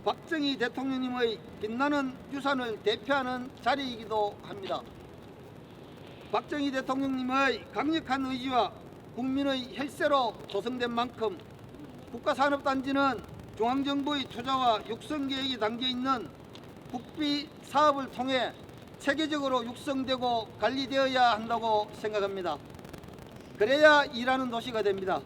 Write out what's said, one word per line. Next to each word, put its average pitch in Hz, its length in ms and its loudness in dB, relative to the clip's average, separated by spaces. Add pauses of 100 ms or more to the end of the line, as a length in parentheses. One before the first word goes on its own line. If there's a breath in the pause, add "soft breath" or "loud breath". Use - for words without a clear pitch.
박정희 285 540 0
대통령님의 247 800 0 (220)
빛나는 262 540 0 (180)
유산을 262 500 -2
대표하는 254 680 0 (120)
자리이기도 220 800 0
합니다. 180 380 -6 (1500)
박정희 285 380 0
대통령님의 262 1000 0
강력한 269 540 0
의지와 254 460 2 (440)
국민의 262 600 0
혈세로 277 580 2 (140)
조성된 240 420 -2
만큼 233 460 0 (760)
국가산업단지는 269 1080 2 (360)
중앙정부의 277 680 2
투자와 240 640 2
육성 277 400 -4
계획이 269 300 -2
담겨 226 280 0
있는 247 420 0 (640)
국비 294 560 -2 (160)
사업을 277 480 6
통해 247 400 0 (480)
체계적으로 277 640 0
육성되고 247 840 0 (120)
관리되어야 262 720 4
한다고 220 640 2
생각합니다. 196 600 -2 (1000)
그래야 294 460 8
일하는 262 460 0
도시가 233 320 -4
됩니다. 190 440 0